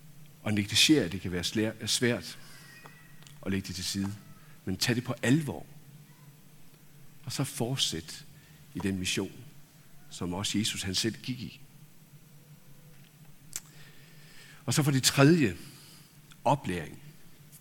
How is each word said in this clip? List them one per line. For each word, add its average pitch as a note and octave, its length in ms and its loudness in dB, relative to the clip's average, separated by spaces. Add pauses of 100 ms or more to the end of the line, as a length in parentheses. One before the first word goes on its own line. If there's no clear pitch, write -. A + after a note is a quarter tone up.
(460)
at G#2+ 80 2
negligere, A2 500 6
at E2+ 80 -4
det F#2 80 -4
kan F#2 120 -4
være F2 120 0
slær-, A2 420 0
svært - 520 0 (1080)
at F#2+ 60 0
lægge G2 140 0
det F#2+ 80 -8
til F2+ 100 -6
side, G2 300 -2 (500)
men F#2 120 -2
tag - 180 2
det A#2+ 100 0
på C3 180 -4
alvor. C3 440 2 (1600)
Og B2+ 80 -8
så C#3+ 120 0
fortsæt - 800 -2 (500)
i - 40 -6
den F#2+ 200 0
mission, F#2+ 340 -2 (760)
som F2 240 -4
også G2+ 240 0
Jesus G#2 240 0
han F#2+ 120 -2
selv A2 280 0
gik B2+ 180 -6
i. - 200 -12 (3000)
Og B2+ 80 2
så D#3 80 4
for C#3 80 4
det C3+ 120 4
tredje, C#3 540 8 (880)
oplæring. G2+ 540 0 (640)